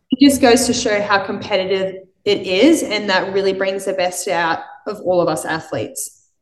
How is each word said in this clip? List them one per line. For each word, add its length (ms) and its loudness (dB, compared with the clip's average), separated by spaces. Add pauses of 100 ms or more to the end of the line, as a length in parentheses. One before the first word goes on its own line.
(100)
it 100 -18
just 200 6
goes 260 4
to 60 0
show 280 -2
how 240 0
competitive 720 -4 (280)
it 220 0
is. 360 4
And 280 -4
that 220 0
really 200 0
brings 340 -4
the 80 -4
best 340 -4
out 320 0 (260)
of 140 -8
all 200 0
of 80 2
us 160 -4
athletes. 680 -8 (300)